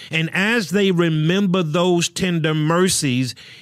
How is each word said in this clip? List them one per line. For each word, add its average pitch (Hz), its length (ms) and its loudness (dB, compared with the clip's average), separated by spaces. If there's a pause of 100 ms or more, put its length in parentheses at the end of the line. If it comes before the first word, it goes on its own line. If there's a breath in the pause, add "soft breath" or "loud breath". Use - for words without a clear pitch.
(100)
And 160 220 -2
as 202 380 0
they 196 220 2
remember 175 720 2
those 170 460 0
tender 165 460 -2
mercies, 151 800 0 (280 loud breath)